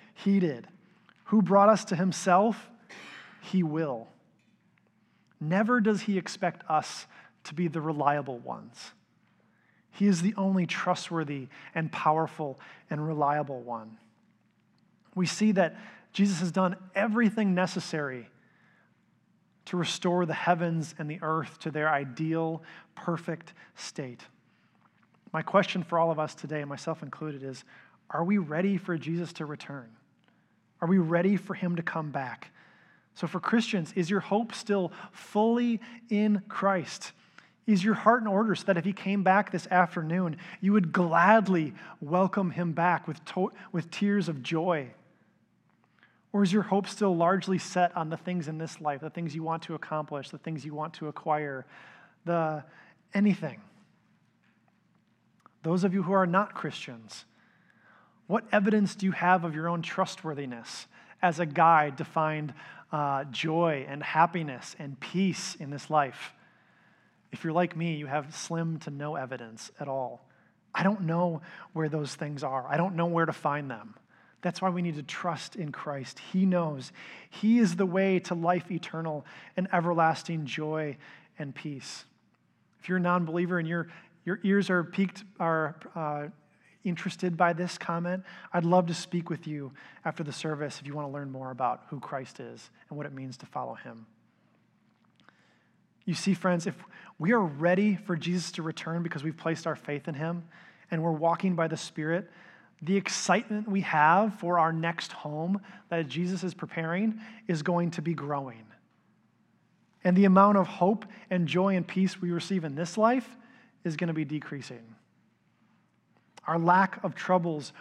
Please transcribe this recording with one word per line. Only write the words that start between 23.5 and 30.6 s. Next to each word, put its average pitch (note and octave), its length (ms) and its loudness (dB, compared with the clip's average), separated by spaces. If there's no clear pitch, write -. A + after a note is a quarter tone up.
state. - 480 -12
My D#3+ 100 -4
question F#3+ 400 2
for E3+ 160 -2
all E3 120 4
of D3+ 80 -2
us D3+ 160 -2
today, D3+ 300 -8
myself C#3+ 380 -6
included, C#3+ 400 -10
is, C3+ 220 -10
are D#3 140 0
we G3+ 140 4
ready F3+ 380 0
for E3+ 200 -4
Jesus E3 380 -4
to D#3 120 -8
return? C#3 440 -12